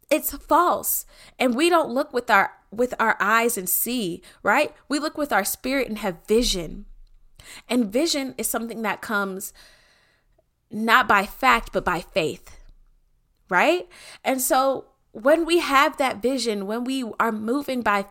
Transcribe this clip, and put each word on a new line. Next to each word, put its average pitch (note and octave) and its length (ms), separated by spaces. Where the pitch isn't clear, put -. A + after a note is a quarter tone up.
It's - 220
false. - 760
And B3 160
we D#4+ 160
don't D#4+ 200
look C#4 220
with A#3+ 180
our, G3 220
with B3 280
our A3+ 180
eyes A3+ 400
and F3+ 100
see, A3 540
right? A#3+ 280
We C#4+ 120
look D4+ 180
with D4 140
our G3+ 120
spirit C4 440
and G#3+ 100
have G3 300
vision. G#3 560
And A3+ 240
vision C4+ 440
is A#3 120
something A3+ 340
that G3 180
comes G3 520
not A3+ 380
by G3+ 180
fact, A#3+ 460
but F#3 120
by F3 160
faith, - 580
right? C4 400
And C4 180
so C4+ 460
when D4+ 340
we E4+ 120
have C#4 380
that A#3+ 260
vision, A3+ 440
when A3+ 180
we C4 200
are A3+ 140
moving B3 480
by G3+ 300